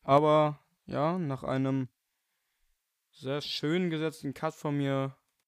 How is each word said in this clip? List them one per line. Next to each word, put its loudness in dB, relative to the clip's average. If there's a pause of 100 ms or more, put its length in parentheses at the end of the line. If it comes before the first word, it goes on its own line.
Aber 4 (220)
ja, -2
nach -4
einem 0 (1200)
sehr -6
schön 0
gesetzten -4
Cut -4
von -4
mir -2 (300)